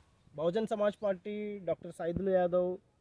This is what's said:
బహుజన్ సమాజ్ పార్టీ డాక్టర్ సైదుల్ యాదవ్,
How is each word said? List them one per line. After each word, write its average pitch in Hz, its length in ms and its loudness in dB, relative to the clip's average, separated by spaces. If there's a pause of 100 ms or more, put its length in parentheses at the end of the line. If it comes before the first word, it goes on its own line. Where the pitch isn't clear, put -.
(380)
బహుజన్ 175 300 0
సమాజ్ 208 360 2
పార్టీ 208 640 -4
డాక్టర్ 170 280 -4
సైదుల్ 175 360 -2
యాదవ్, 180 480 4 (240)